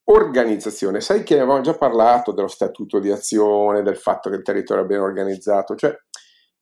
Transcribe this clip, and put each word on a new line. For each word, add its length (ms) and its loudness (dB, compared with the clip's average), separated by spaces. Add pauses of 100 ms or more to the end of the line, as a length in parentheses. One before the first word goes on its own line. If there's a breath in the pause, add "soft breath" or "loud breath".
organizzazione. 960 2
Sai 220 0
che 120 2
ne 60 4
avevamo 200 2
già 140 0
parlato 560 2
dello 160 -2
statuto 520 -4
di 120 -2
azione, 720 2
del 160 -2
fatto 320 -4
che 80 -4
il 60 -8
territorio 400 -2
è 40 -4
ben 140 -2
organizzato, 720 -4
cioè 180 -4 (680 loud breath)